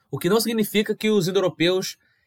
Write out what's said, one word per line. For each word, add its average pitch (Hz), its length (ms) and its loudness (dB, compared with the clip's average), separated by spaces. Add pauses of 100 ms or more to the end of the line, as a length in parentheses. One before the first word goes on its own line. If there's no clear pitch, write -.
(120)
O 135 60 -6
que 170 120 -2
não 214 100 4
significa 214 560 0
que 220 140 -2
os 202 180 2
indo-europeus 185 680 0 (300)